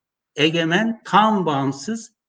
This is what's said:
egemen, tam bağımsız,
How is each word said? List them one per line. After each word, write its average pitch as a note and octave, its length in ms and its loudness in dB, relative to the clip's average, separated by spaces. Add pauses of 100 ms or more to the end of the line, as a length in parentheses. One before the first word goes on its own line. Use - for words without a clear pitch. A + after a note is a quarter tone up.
(360)
egemen, E3+ 720 0
tam G3+ 400 2
bağımsız, C#3 680 -4 (180)